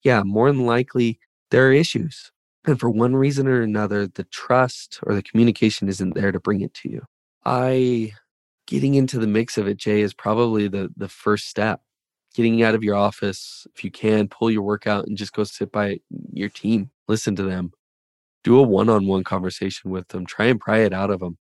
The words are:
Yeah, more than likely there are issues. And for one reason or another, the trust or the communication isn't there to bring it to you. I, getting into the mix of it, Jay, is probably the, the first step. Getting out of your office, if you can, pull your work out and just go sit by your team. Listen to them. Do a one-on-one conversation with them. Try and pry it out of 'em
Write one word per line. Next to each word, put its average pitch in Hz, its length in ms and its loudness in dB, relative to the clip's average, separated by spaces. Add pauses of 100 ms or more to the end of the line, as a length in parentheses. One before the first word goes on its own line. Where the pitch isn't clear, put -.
Yeah, 120 200 4
more 107 280 2
than 131 140 0
likely 120 520 0 (320)
there 131 200 6
are 135 40 6
issues. 151 560 0 (360)
And 143 140 2
for 120 100 0
one 120 260 2
reason 135 320 2
or 127 140 2
another, 104 440 -2
the - 200 -10
trust - 800 -2
or 104 120 -2
the 95 80 -2
communication 110 640 2
isn't 92 260 -4
there 101 200 0
to 90 80 -4
bring 101 200 0
it - 140 -8
to - 140 -12
you. 55 120 -10 (440)
I, 127 680 0 (560)
getting 139 280 0
into 131 240 2
the 110 80 0
mix 110 300 0
of 101 100 -2
it, 98 100 -4
Jay, 104 240 0
is 101 120 -2
probably 110 540 0
the, 98 300 -6
the 98 100 -8
first - 400 -2
step. 107 340 -4 (540)
Getting 113 260 2
out 113 140 4
of 110 80 -2
your 104 120 0
office, - 680 -4 (100)
if - 80 -18
you 98 60 -8
can, 107 380 0
pull 113 240 -2
your 107 100 0
work 101 240 -4
out 104 220 -2
and 104 100 -8
just 104 160 -10
go 107 100 -2
sit - 280 -8
by 104 280 -2 (340)
your 101 160 -6
team. 107 420 -2 (160)
Listen 107 300 -2
to 98 60 -4
them. 92 280 -4 (720)
Do 120 160 6
a 139 40 8
one-on-one 98 600 2
conversation 92 680 -6
with 92 180 -8
them. 92 160 -8
Try 104 220 -4
and 123 120 2
pry 110 200 0
it 101 140 2
out 98 160 -4
of 95 140 -4
'em 87 140 -8 (100)